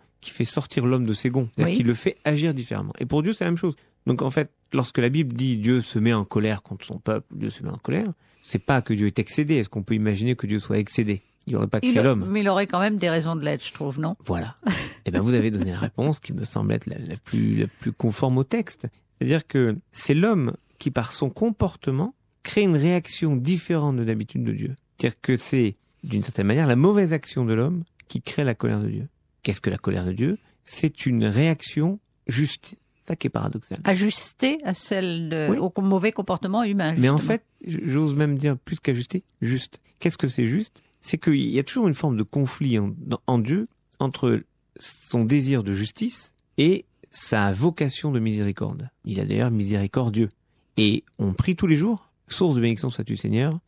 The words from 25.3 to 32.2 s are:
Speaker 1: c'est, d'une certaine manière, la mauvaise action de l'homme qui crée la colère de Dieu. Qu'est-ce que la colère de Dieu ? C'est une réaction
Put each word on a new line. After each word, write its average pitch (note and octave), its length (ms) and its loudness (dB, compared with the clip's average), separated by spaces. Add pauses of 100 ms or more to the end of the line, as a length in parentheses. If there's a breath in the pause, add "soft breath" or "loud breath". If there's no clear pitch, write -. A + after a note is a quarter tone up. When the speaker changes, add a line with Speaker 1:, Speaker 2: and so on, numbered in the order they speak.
Speaker 1:
c'est, A#2+ 380 0 (280)
d'une G#2+ 180 -2
certaine - 240 -2
manière, C#3 200 4
la A#2+ 100 4
mauvaise F3+ 380 4
action C3+ 320 -2
de A2 80 2
l'homme E3 300 0 (220)
qui - 140 -6
crée - 240 -4
la A#2+ 100 0
colère A2 260 -2
de G#2+ 80 -2
Dieu. G#2+ 200 -6 (340)
Qu'est-ce G2+ 200 -2
que G2+ 80 0
la G2 80 -2
colère F#2+ 260 -2
de F#2 80 -2
Dieu ? C3+ 240 -2 (280 soft breath)
C'est - 420 -4
une A#2 180 2
réaction D#3 760 0 (260)